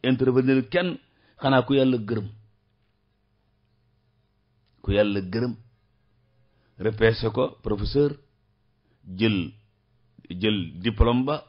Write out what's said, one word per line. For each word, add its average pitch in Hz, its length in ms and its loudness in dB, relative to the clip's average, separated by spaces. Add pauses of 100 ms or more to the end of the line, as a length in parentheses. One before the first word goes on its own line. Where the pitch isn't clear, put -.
intervenir 131 680 2
kenn, 180 280 -2 (420)
xanaa 135 220 2
ku 139 120 0
Yàlla 131 240 4
gërëm. 107 300 -6 (2500)
Ku - 100 -6
Yàlla 101 280 2
gërëm, 113 340 -4 (1200)
repêché 110 540 0
ko - 300 -4
professeur, 110 480 0 (1080)
jël, 101 340 0 (760)
jël 104 280 -2 (220)
diplôme 117 440 2
ba 147 120 -4 (120)